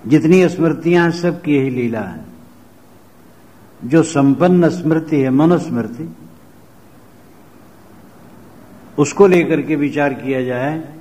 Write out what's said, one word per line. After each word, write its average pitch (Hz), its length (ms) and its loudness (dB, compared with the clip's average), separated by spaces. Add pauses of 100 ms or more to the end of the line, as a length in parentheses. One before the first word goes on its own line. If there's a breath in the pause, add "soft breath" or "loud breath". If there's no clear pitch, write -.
जितनी 160 420 4
स्मृतियां 165 540 0
हैं, 165 160 -2
सबकी 151 360 -2
यही 135 140 0
लीला 120 300 -4
है। 90 260 -12 (1600)
जो 151 180 4
संपन्न 156 680 2
स्मृति 160 520 -2
है, 131 80 0
मनुस्मृति, 147 840 -2 (2750)
उसको 190 280 4
लेकर 160 340 2
के 147 140 -2
विचार 143 380 -2
किया 127 300 -4
जाए 135 460 -6 (120)